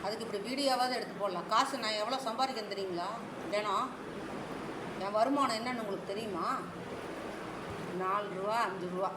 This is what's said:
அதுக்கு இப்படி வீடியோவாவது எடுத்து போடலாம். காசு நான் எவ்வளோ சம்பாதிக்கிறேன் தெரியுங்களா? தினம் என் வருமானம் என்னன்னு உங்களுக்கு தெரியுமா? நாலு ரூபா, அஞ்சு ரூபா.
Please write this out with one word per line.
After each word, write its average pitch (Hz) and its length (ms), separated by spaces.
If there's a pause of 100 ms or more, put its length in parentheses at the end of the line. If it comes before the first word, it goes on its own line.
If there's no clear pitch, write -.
அதுக்கு 220 220
இப்படி 202 220
வீடியோவாவது 254 500
எடுத்து 196 220
போடலாம். 180 340
காசு 247 300
நான் 214 180
எவ்வளோ 247 240
சம்பாதிக்கிறேன் 226 480
தெரியுங்களா? 185 340 (440)
தினம் 208 360 (1160)
என் 202 120
வருமானம் 262 420
என்னன்னு 240 240
உங்களுக்கு 190 280
தெரியுமா? 202 360 (1500)
நாலு 196 280 (100)
ரூபா, 208 260
அஞ்சு 185 300
ரூபா. 180 220